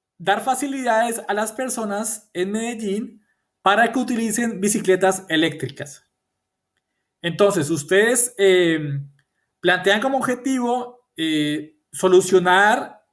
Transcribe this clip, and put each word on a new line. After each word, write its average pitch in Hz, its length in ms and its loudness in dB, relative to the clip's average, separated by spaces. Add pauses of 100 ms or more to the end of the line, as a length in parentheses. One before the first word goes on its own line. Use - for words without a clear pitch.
(180)
dar 190 220 0
facilidades 254 840 -2
a 208 80 -4
las 214 180 -4
personas 226 800 -6
en 185 200 -4
Medellín 220 720 -6 (380)
para 208 300 2
que 277 60 -4
utilicen 226 600 -4
bicicletas 190 680 0
eléctricas". - 800 -6 (1120)
Entonces, 170 480 2
ustedes, 196 680 2
eh, 180 420 4 (800)
plantean 185 400 2
como 269 180 -2
objetivo, 247 1000 -4
eh, 151 640 -4 (140)
solucionar 185 1200 2